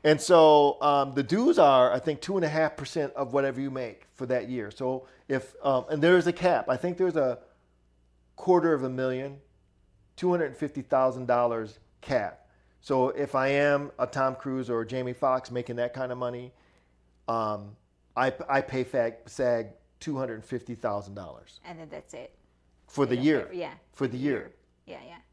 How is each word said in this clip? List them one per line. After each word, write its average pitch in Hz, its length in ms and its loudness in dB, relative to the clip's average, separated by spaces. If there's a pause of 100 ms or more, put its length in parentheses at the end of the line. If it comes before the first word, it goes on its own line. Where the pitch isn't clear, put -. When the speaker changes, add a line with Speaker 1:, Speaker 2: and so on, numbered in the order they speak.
Speaker 1:
And 151 160 6
so, 151 640 8
um, 139 340 2
the 143 80 0
dues 233 360 2
are, 131 340 8
I 131 60 0
think, 143 220 -4
two 196 140 -6
and 180 100 0
a 151 40 -2
half 156 280 -2
percent 139 380 -6
of 127 180 -6
whatever 135 280 0
you 139 100 -6
make 123 420 -10
for 131 140 -10
that 120 220 -2
year. 117 200 -6
So 131 380 -6 (200)
if, 135 360 -6
um, 131 260 0
and 151 120 -2
there's 170 260 6
a 170 60 0
cap. 170 360 0
I 127 80 2
think 180 200 -4
there's 180 180 0
a 131 240 0 (960)
quarter 165 380 4
of 131 100 0
a 131 60 -4
million, 131 480 -4 (800)
two 180 120 -2
hundred 165 260 0
fifty 147 260 -6
thousand 131 440 0
dollars 117 540 0 (220)
cap. 107 460 -4 (340)
So 131 280 2
if 139 240 -4
I 135 140 2
am 143 500 0
a 127 80 0
Tom 131 300 -2
Cruise 131 340 -6
or 117 120 -2
a 110 60 -8
Jamie 127 260 -6
Foxx 131 380 -2
making 120 260 -6
that 123 160 -4
kind 131 180 -6
of 123 60 -8
money, 123 360 -8 (760)
um, 107 480 -4 (400)
I, 127 160 0 (160)
I 135 140 0
pay 131 240 -4
fag-, 117 420 -4
sag 120 400 -2 (320)
two 151 160 -8
hundred 117 300 -8
fifty 120 300 -10
thousand 101 400 -6
dollars. 80 500 -18
Speaker 2:
And 170 140 -18
then 156 100 -18
that's 151 240 -18
it. - 200 -18 (520)
Speaker 1:
For 143 200 -2
the 123 120 0
Speaker 2:
Yeah, 123 60 -2
Speaker 1:
year. 143 280 0
Speaker 2:
yeah. 170 220 -10 (200)
Speaker 1:
For 135 140 -6
the 123 100 -8
year. 131 360 -4 (320)
Speaker 2:
Yeah, 160 200 -18
yeah. - 100 -20 (180)